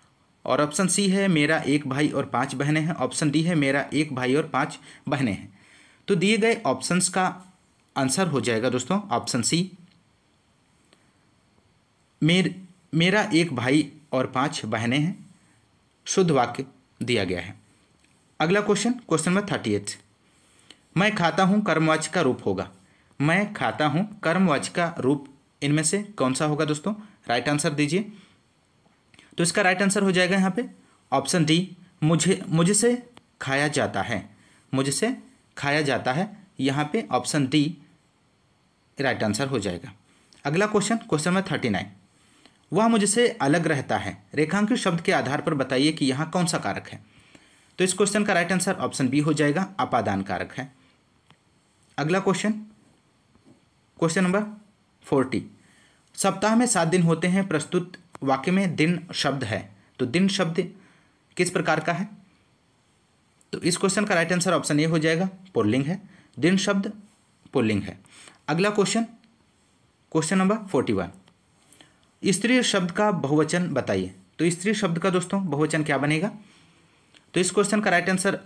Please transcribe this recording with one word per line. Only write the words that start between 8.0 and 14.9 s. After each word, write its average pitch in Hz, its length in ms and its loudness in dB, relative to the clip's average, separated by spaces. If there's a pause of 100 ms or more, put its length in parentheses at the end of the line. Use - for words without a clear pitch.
हो 135 120 0
जाएगा 113 300 0
दोस्तों 127 300 -2 (100)
ऑप्शन 117 320 -2
सी, 175 280 0 (2500)
मेर-, 170 300 4 (400)
मेरा 185 320 4
एक 165 300 2
भाई 127 360 2 (220)
और 131 160 0
पांच 139 380 -2
बहनें 117 320 -2